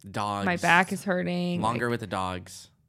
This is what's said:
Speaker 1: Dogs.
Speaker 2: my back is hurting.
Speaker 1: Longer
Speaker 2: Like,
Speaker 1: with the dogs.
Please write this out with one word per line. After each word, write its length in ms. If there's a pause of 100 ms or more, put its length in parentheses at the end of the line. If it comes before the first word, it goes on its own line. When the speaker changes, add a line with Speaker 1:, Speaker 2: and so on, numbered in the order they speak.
Speaker 1:
Dogs. 360
Speaker 2:
my 120
back 340
is 140
hurting. 560
Speaker 1:
Longer 240
Speaker 2:
Like, 60
Speaker 1:
with 100
the 60
dogs. 640 (180)